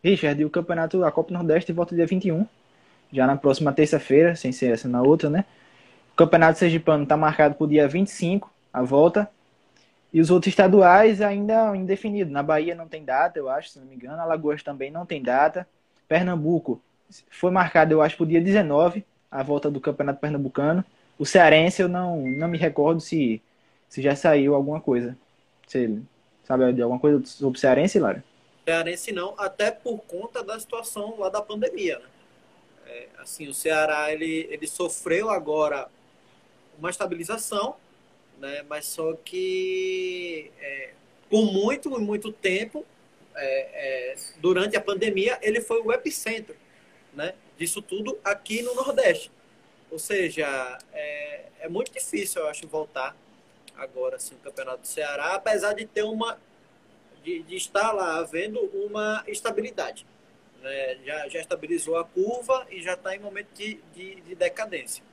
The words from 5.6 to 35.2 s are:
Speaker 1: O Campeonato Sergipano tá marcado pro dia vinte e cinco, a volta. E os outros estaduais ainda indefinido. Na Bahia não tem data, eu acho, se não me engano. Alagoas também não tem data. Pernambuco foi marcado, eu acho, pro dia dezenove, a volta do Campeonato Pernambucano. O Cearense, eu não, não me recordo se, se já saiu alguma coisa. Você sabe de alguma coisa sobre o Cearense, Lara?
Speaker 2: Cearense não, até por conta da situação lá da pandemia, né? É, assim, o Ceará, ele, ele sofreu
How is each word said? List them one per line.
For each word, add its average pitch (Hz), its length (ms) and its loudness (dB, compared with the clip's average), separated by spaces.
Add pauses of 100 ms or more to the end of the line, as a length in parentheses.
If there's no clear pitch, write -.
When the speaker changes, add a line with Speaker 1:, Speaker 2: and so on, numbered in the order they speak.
Speaker 1:
O - 40 -18
Campeonato 165 440 6
Sergipano 160 460 4
tá 151 100 4
marcado 151 400 4
pro 156 120 0
dia 147 200 6
vinte 180 200 0
e - 40 -12
cinco, 185 400 -2 (220)
a 127 80 -2
volta. 160 500 4 (800)
E 160 80 4
os 165 100 6
outros 180 220 6
estaduais 196 720 8
ainda 208 540 0
indefinido. 196 560 -4
Na 170 120 -2
Bahia 160 320 0
não 165 120 -16
tem 156 180 -14
data, 156 340 0
eu 131 100 -6
acho, 143 200 -6
se 139 100 -20
não 131 60 -20
me 135 100 -20
engano. 135 260 -12
Alagoas 156 400 -2
também 139 300 -8
não 170 140 -10
tem 147 160 -8
data. 147 460 2 (400)
Pernambuco 165 720 0 (480)
foi 180 220 0
marcado, 160 420 4
eu 156 80 6
acho, 151 160 2
pro 170 80 0
dia 165 160 4
dezenove, 175 640 4 (240)
a 135 140 -6
volta 143 280 0
do 139 80 -6
Campeonato 139 400 -2
Pernambucano. 147 640 0 (340)
O 139 80 -4
Cearense, 165 560 8
eu 180 60 4
não, 175 340 -2
não 139 260 -2
me 170 100 -2
recordo 160 420 2
se, 131 420 -2 (460)
se - 140 -10
já 143 140 2
saiu 143 400 4
alguma 143 260 -2
coisa. 123 360 -2 (500)
Você 113 300 -2 (460)
sabe 127 300 2
de 123 80 0
alguma 123 180 0
coisa 147 260 4
sobre 131 320 -4
o - 20 -14
Cearense, 143 400 4
Lara? 107 240 -2 (420)
Speaker 2:
Cearense 165 460 -4
não, 190 260 -6
até 202 340 -2
por 214 280 -8
conta 226 440 -12
da 214 160 -10
situação 220 600 -10
lá 190 100 -2
da 208 120 -4
pandemia, 208 580 -4
né? - 60 -20 (840)
É, 120 200 -18 (120)
assim, 143 280 -14
o 139 60 -12
Ceará, 151 580 0
ele, 160 380 -6
ele 151 180 -10
sofreu 180 600 -4